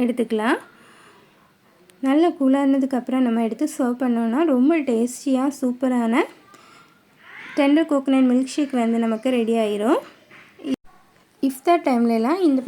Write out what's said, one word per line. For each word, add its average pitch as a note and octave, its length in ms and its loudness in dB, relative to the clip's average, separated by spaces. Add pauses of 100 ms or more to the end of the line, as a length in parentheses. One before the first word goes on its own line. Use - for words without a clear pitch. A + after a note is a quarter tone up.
எடுத்துக்கலாம். A#3 540 -2 (1500)
நல்லா D#4 220 4 (100)
கூலானதுக்கப்புறம் C4+ 880 0
நம்ம A3+ 200 0
எடுத்து A#3 280 -4
சர்வ் B3 280 -2
பண்ணோம்னா A#3 380 0 (140)
ரொம்ப D4 340 2
டேஸ்டியா B3 560 -2 (160)
சூப்பரான B3 640 0 (1300)
டெண்டர் D4 320 4
கோகனட் C4+ 380 2
மில்க் C4 240 0
ஷேக் C#4+ 300 -2
வந்து A3+ 220 0
நமக்கு A3+ 240 -2 (100)
ரெடி A3+ 140 0 (120)
ஆயிரும். G#3+ 360 0 (1400)
இஃப்தார் E4 420 0
டைம்லலாம் A#3 600 0
இந்த C4+ 220 2